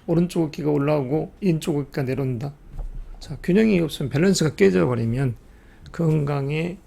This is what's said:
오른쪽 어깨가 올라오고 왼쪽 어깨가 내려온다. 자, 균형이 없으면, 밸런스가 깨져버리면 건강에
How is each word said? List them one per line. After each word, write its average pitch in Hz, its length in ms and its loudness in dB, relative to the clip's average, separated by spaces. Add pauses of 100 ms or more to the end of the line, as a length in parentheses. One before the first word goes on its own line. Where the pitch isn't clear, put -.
오른쪽 170 380 2
어깨가 147 260 -4
올라오고 147 640 0 (100)
왼쪽 160 360 0
어깨가 143 240 -4
내려온다. 131 500 -4 (680)
자, 143 220 -12
균형이 202 380 4
없으면, 143 300 -2
밸런스가 160 440 2
깨져버리면 127 840 2 (560)
건강에 156 960 -2